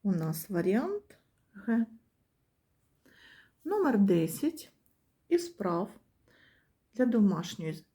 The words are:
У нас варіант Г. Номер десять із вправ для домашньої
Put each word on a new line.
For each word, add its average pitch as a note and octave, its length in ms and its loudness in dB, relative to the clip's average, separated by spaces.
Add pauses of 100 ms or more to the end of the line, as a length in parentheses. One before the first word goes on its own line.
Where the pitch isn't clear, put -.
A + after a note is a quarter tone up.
У G3 60 2
нас D#3+ 380 -4
варіант G#3+ 680 -2 (360)
Г. A3+ 320 -2 (1800)
Номер D#4 360 0
десять F#3+ 720 0 (580)
із E4+ 200 0
вправ F3+ 400 -4 (1040)
для B3+ 120 2
домашньої F3 880 0